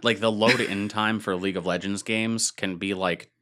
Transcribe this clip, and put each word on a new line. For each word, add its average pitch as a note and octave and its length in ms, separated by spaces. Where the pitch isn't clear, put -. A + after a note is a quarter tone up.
Like, A#2 180
the A2+ 120
load-in G#2+ 560
time G#2+ 320
for G2 160
League F#2+ 200
of F2 80
Legends F2+ 380
games A2 480
can F#2+ 260
be, G2 160
like, F#2 380